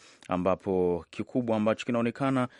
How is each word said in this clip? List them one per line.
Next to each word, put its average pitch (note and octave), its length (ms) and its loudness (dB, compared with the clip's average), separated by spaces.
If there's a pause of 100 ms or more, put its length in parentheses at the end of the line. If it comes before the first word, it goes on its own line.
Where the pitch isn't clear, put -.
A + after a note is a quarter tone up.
(280)
ambapo F2+ 800 0
kikubwa A2+ 460 -2
ambacho G#2+ 300 0
kinaonekana B2 640 0 (120)